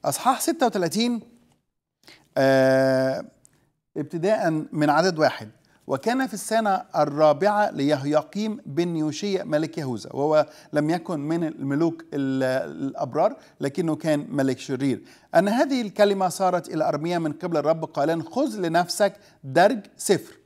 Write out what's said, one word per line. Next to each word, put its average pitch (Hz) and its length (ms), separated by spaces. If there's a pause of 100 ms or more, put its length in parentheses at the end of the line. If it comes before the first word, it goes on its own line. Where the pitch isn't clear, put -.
أصحاح 226 360
ستة 320 260
وتلاتين، 208 540 (1160)
آه، 131 880 (720)
ابتداء 175 540 (220)
من 151 180
عدد 165 280
واحد: 117 320 (360)
"وكان 240 400
في - 80
السنة 214 360 (260)
الرابعة 156 720
ليهوياقيم 147 960
بن 170 300
يوشيا 156 480
ملك 156 340
يهوذا"، 127 340
وهو 151 340 (260)
لم 151 180
يكن 170 300
من 165 240
الملوك 151 580
ال-، 131 680
الأبرار، 139 680 (240)
لكنه 151 360
كان 151 340
ملك 135 280
شرير، 131 440 (320)
"أن 180 140
هذه 254 340
الكلمة 202 460
صارت 175 400
إلى 156 200
أرميا 165 300
من 156 140
قبل 170 240
الرب 156 280
قائلًا: 160 380
خذ 247 340
لنفسك 175 600 (280)
درج 156 340 (180)
سفر". - 500